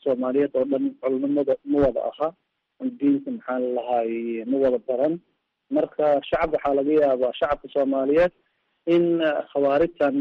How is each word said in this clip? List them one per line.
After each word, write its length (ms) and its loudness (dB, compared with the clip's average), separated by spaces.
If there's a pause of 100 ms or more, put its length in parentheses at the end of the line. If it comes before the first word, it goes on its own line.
Soomaaliyeed 520 0
oo 100 2
dhan 200 -2 (120)
culimada 560 -2 (120)
ma 140 0
wada 300 2
aha, 240 -4 (480)
diinta, 500 -2
maxaa 280 -6
la 180 -2
lahaay, 680 -4
ma 120 -2
wada 300 2
baran. 260 0 (580)
Marka, 340 -2 (200)
shacab, 280 0
waxaa 200 0
laga 180 0
yaabaa 420 2
shacabka 360 -4
Soomaaliyeed 640 2 (560)
in, 340 2
ah, 320 0
khawaarijtan 680 2